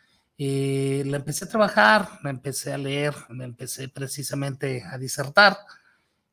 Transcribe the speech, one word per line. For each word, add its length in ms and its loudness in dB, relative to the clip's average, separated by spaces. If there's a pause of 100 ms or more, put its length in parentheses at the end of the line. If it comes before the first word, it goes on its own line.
(380)
Eh, 680 0
la 120 -2
empecé 280 -6
a 40 -10
trabajar, 720 4
la 80 -4
empecé 420 -6
a 40 -6
leer, 360 -2 (160)
la 160 -12
empecé 440 -10
precisamente 960 -6
a 140 -12
disertar 600 4 (760)